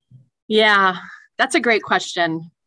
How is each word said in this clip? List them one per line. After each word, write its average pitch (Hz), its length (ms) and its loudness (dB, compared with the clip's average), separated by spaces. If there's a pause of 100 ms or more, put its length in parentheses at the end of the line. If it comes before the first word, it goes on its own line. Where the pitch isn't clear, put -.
(480)
Yeah, 208 500 2 (400)
that's 269 180 0
a 330 40 2
great 233 240 0
question. 170 680 -2 (160)